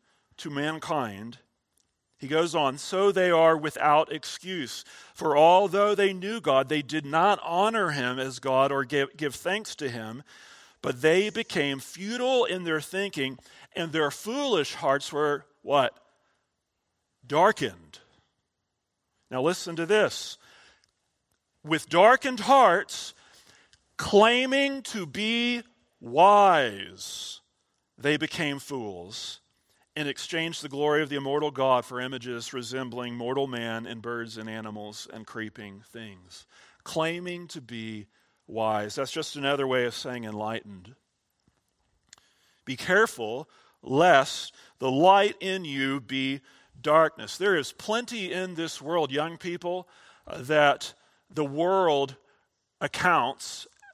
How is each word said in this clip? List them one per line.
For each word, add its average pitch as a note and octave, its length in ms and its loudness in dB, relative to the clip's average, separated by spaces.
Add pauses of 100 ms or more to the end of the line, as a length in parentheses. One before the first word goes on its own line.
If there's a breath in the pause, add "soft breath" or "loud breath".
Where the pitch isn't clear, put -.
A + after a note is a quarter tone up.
(380)
to - 120 -12
mankind. C#3 880 -6 (800)
He C#3 120 -12
goes D#3+ 260 0
on, C#3+ 220 0
"So F#3+ 340 0
they F#3 180 4
are E3 280 6
without D3+ 540 2
excuse. D#3 760 -8 (280 loud breath)
For D#3 240 0
although F#3 560 6
they G3 200 2
knew G3 260 -6
God, C3+ 300 2
they D3+ 120 0
did C#3+ 240 -6
not E3+ 380 2
honor F#3+ 480 0
him B2+ 280 -2
as C3 200 -6
God C3+ 320 2
or C#3 140 0
give, C#3 320 -2
give D3 180 -4
thanks G3+ 400 -6
to C#3 140 -6
him, A#2 340 -10 (580 loud breath)
but B2+ 200 -4
they F3+ 280 4
became C#3+ 520 -4
futile B3 640 -2
in F#3 180 -4
their D#3+ 160 -2
thinking, D3+ 580 -6 (380 loud breath)
and E3+ 160 -6
their D3+ 200 0
foolish A#3 640 -2
hearts C#3 360 0
were" D3 340 -2 (160)
what? C#3 380 0 (1300)
"Darkened." B2+ 720 0 (1300)
Now B2+ 120 -4
listen E3+ 340 -2
to E3 100 -4
this. F#3+ 520 0 (1300 soft breath)
"With D3+ 260 -2
darkened A#3 520 6
hearts, G#3 720 4 (840 soft breath)
claiming B3+ 840 2
to G3+ 220 -8
be A#3 580 -4 (360)
wise, C#3 1400 2 (560)
they D3 200 0
became D3 420 -6
fools G#2+ 800 -12 (560)
and D3+ 100 -6
exchanged D#3+ 540 -6
the D3+ 80 -10
glory D3 320 0
of D3+ 60 -2
the C#3+ 80 -6
immortal C#3+ 360 -2
God C3 340 2
for B2 160 -10
images B2 520 -10
resembling B2 640 -8
mortal B2+ 320 -4
man A#2 380 -6
and A2+ 160 -12
birds A#2 360 -10
and A2 120 -12
animals G#2+ 600 -12
and A2 140 -16
creeping G#2 560 -14
things." G2 640 -20 (380 soft breath)
Claiming F3 640 -6
to D#3+ 140 -16
be A2 460 -12 (380)
wise. G#2+ 500 -2
That's C3+ 160 -6
just D#3+ 240 -8
another C#3 300 -2
way B2+ 200 2
of A#2 100 -4
saying B2 280 -10
enlightened. G#2+ 720 -10 (1700)
Be C3+ 120 -8
careful D#3 760 0 (320 soft breath)
lest D3 720 4 (260 soft breath)
the C3 120 -2
light F#3+ 480 6
in F#3+ 260 -6
you C#3 340 -2
be C3+ 420 -4 (400 soft breath)
darkness. D3+ 560 2
There G3 180 2
is C#3+ 160 -2
plenty A3 600 -6
in F#3 220 -6
this D#3+ 260 -8
world, D3+ 300 -2
young D#3 260 -4
people, F3 500 -8 (400 soft breath)
uh, C3+ 140 -12
that D3 520 4 (360)
the D3+ 160 -4
world D3 720 2 (640)
accounts C#3+ 840 0 (280)